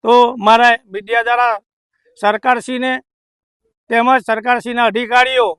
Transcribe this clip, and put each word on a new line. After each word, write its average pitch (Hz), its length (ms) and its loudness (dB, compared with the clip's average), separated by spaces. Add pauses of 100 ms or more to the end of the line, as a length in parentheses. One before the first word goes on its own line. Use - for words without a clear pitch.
તો 226 100 2 (240)
મારા 226 360 4 (180)
મીડિયા 220 360 -4
દ્વારા 240 340 -2 (580)
સરકારશ્રીને 247 760 -2 (960)
તેમજ 233 200 0 (180)
સરકારશ્રીના 233 640 -2
અધિકારીઓ 247 560 0 (120)